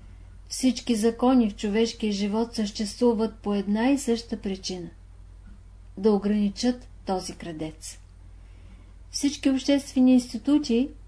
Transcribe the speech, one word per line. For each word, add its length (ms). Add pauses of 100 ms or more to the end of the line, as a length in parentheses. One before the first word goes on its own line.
(480)
Всички 460
закони 560
в 60
човешкия 560
живот 420
съществуват 800
по 200
една 360
и 80
съща 420
причина. 480 (1120)
Да 140
ограничат 760 (180)
този 280
крадец. 640 (1120)
Всички 400
обществени 640
институти 760 (200)